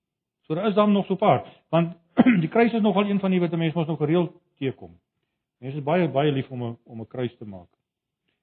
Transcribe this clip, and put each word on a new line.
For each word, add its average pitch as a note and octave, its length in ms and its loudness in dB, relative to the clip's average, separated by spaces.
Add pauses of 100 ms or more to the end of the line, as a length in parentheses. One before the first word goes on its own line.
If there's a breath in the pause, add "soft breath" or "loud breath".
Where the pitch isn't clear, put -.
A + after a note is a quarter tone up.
(500)
So D#3 60 -2
daar G3 100 -4
is G3+ 80 0
dan G#3 180 4
nog G3 140 0
so G3 80 -4
'n F3+ 40 -2
paar, D#3+ 280 2 (220 loud breath)
want E3+ 280 0 (180)
<clears throat> A#3+ 280 4
die D#3 60 -2
kruis A#3 240 2
is A3+ 80 -2
nogal G3+ 260 2
een G3+ 140 -2
van F#3+ 100 -2
die F#3 100 2
wat E3+ 120 0
'n E3+ 60 -2
mens E3 160 0
mos E3 120 -2
nog D3+ 120 -4
gereeld D#3 340 0 (260)
teekom. F#2 400 -8 (600)
Mense C3+ 180 -12
is C#3+ 80 -10
baie, E3 240 0
baie C#3 240 0
lief C3+ 180 -4
om B2 120 -10
'n, A#2 220 -8
om A2+ 160 -16
'n A2 60 -12
kruis B2+ 300 -8
te - 80 -20
maak. F#2+ 240 -16 (760)